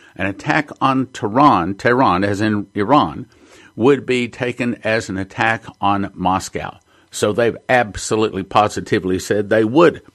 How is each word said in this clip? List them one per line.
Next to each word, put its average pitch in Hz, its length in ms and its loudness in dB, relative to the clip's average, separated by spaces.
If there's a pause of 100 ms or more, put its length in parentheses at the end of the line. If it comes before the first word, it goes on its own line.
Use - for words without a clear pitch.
(160)
an 95 120 -4
attack 147 420 -4 (100)
on 131 280 0
Tehran, 107 680 2
Tehran 113 500 2
as 101 160 -2
in 104 360 -2
Iran, 104 500 0 (500)
would 123 300 2
be 123 220 -2
taken 120 560 -6
as 110 260 -2
an 92 80 -4
attack 113 460 -2 (180)
on 98 320 0
Moscow. 90 640 -4 (320)
So 107 240 -2
they've 113 240 0 (100)
absolutely 110 760 0
positively 95 720 0
said 104 320 -2
they 110 140 2
would 143 400 2 (120)